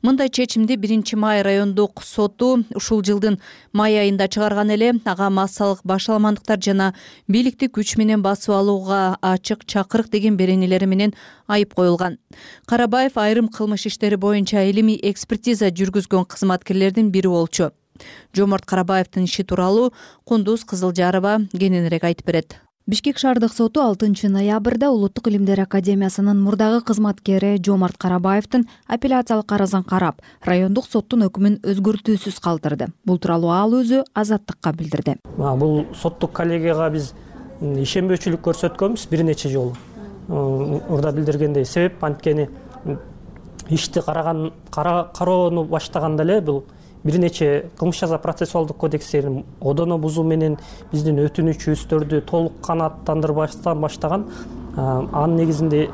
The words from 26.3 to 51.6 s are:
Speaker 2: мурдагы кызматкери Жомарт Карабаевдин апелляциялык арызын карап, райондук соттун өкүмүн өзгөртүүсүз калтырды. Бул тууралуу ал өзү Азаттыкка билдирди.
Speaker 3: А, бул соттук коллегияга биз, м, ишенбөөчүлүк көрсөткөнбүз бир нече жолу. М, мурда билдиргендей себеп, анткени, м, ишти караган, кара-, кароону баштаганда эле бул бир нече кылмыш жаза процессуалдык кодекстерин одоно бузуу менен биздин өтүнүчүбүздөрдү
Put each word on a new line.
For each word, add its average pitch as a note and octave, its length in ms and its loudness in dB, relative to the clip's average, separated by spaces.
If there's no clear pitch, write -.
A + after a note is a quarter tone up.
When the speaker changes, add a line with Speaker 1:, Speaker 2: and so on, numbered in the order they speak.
Speaker 2:
мурдагы G#3+ 400 2
кызматкери G3+ 840 0
Жомарт F#3+ 340 2
Карабаевдин G3 680 0
апелляциялык A#3+ 640 0
арызын G3 320 0
карап, F#3 380 0
райондук F#3+ 460 0
соттун A3 380 2
өкүмүн G3+ 340 2
өзгөртүүсүз G3+ 800 -2
калтырды. D3+ 480 -2
Бул F#3 140 2
тууралуу E3+ 320 0
ал G#3+ 320 2
өзү C4 200 2
Азаттыкка G#3 580 -2
билдирди. D3+ 440 -4
Speaker 3:
А, C#3 180 0
бул D3+ 380 2
соттук E3+ 400 -4
коллегияга E3 560 0
биз, D3+ 240 -6
м, C#3+ 160 -4
ишенбөөчүлүк F3 640 -2
көрсөткөнбүз G3 720 -2
бир D#3+ 120 2
нече D#3 260 0
жолу. B2 280 -2
М, C#3+ 600 -2
мурда D3+ 220 0
билдиргендей D3 540 0
себеп, F3 380 -2
анткени, D3 460 -2
м, D3 140 -6
ишти D#3+ 320 0
караган, D#3+ 520 -4
кара-, E3+ 420 -2
кароону F3 520 0
баштаганда D#3 580 -2
эле G3 180 2
бул C#3+ 220 -2
бир D3+ 160 0
нече E3 580 0
кылмыш E3 220 -2
жаза E3 180 -2
процессуалдык D#3+ 600 -4
кодекстерин D3 640 -2
одоно E3 380 0
бузуу D#3 260 -2
менен D#3+ 340 0
биздин D3+ 340 0
өтүнүчүбүздөрдү D#3 1040 0